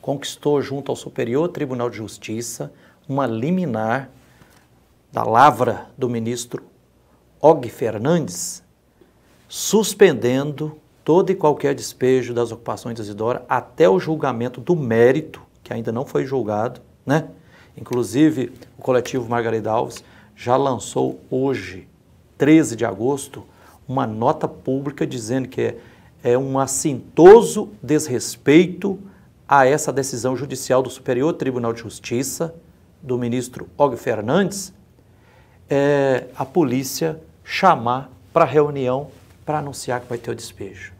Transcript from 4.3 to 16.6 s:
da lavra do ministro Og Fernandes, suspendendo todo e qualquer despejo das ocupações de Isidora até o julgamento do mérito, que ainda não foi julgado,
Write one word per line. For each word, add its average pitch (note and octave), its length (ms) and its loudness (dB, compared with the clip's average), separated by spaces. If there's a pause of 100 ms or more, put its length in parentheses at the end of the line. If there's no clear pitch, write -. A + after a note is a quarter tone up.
da A2+ 120 -2
lavra A#2 640 4 (100)
do B2 100 -2
ministro A#2 540 -6 (800)
Og C#3+ 280 4
Fernandes, B2 960 -4 (840)
suspendendo D3+ 1300 2 (260)
todo F3 260 4
e F#3+ 40 2
qualquer C#3+ 400 0
despejo B2+ 580 -2
das A#2 200 -2
ocupações A#2 420 -10
de A2+ 80 -12
Isidora G#2+ 460 -4
até C3+ 400 2
o F#3+ 100 4
julgamento B2+ 640 -4
do D3 160 0
mérito, C3 680 2 (220)
que - 80 -12
ainda A#2 180 -6
não A#2 160 -6
foi D3 180 -2
julgado, B2 560 -4 (240)